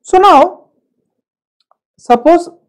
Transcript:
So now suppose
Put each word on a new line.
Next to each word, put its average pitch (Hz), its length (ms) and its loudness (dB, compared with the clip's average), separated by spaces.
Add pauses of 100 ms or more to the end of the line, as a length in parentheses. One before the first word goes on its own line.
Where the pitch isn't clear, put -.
So - 160 -4
now 370 520 -2 (1300)
suppose 320 520 -2 (200)